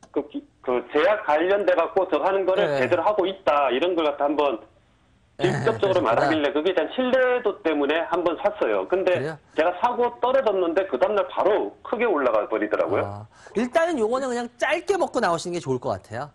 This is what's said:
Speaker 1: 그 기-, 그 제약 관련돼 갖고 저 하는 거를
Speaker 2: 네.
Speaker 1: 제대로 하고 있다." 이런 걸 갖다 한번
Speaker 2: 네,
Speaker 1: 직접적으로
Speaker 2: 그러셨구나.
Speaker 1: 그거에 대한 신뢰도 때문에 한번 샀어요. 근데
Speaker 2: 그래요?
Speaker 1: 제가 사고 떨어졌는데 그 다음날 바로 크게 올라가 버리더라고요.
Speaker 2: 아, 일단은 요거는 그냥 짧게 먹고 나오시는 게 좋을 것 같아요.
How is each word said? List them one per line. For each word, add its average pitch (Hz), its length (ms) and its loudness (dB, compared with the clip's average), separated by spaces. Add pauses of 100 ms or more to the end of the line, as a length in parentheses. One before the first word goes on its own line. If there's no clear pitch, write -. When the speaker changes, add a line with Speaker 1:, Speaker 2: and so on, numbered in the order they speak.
(120)
Speaker 1:
그 147 180 -6
기-, - 160 -12 (160)
그 123 320 -2
제약 185 320 2
관련돼 180 500 2
갖고 175 340 0
저 151 80 0
하는 190 280 0
거를 185 220 2
Speaker 2:
네. 143 120 0
Speaker 1:
제대로 165 240 0
하고 202 220 2
있다." 147 460 0
이런 165 240 0
걸 165 100 0
갖다 143 200 -2
한번 147 340 0 (800)
Speaker 2:
네, 175 140 0
Speaker 1:
직접적으로 190 500 0
Speaker 2:
그러셨구나. 143 520 2
Speaker 1:
그거에 156 220 0
대한 - 200 -2
신뢰도 247 680 0
때문에 151 460 2
한번 170 340 0
샀어요. 117 440 0
근데 180 280 2
Speaker 2:
그래요? 151 220 -4 (200)
Speaker 1:
제가 185 240 2
사고 240 400 0
떨어졌는데 196 680 0
그 127 120 -2
다음날 196 280 0
바로 143 560 0
크게 240 220 -2
올라가 123 420 2
버리더라고요. 101 560 0
Speaker 2:
아, 101 240 -10 (280)
일단은 311 420 0
요거는 254 320 -2
그냥 240 180 -4 (100)
짧게 349 400 0
먹고 269 220 0
나오시는 175 360 -2
게 170 40 -4
좋을 131 200 -4
것 127 100 -6
같아요. 113 460 -8